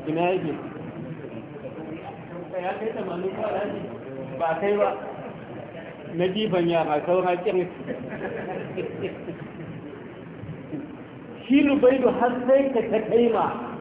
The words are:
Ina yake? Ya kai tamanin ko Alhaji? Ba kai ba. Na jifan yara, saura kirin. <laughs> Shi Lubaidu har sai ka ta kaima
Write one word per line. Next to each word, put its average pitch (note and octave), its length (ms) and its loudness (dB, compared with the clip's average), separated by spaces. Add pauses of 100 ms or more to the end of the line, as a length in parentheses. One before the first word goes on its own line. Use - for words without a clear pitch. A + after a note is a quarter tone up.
Ina D#3 180 0
yake? F3 320 2 (2000)
Ya F#3 200 -2
kai A3 180 -4
tamanin F#3 400 -4
ko G#3+ 120 -6
Alhaji? G#3 360 -2 (540)
Ba D#3+ 260 0
kai G3+ 160 2
ba. G3+ 160 4 (1200)
Na F3 180 2
jifan F#3 400 2
yara, D#3 360 4
saura F3+ 340 4
kirin. F3+ 320 2 (1080)
<laughs> - 380 -6 (2250)
Shi C#4 200 6
Lubaidu C4 480 8
har B3 320 4
sai C4+ 300 6
ka A#3 100 2
ta G#3+ 180 2
kaima F3+ 680 4 (140)